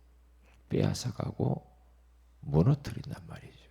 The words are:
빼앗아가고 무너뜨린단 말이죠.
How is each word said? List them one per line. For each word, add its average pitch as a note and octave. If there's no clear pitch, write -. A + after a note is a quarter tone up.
빼앗아가고 -
무너뜨린단 -
말이죠. -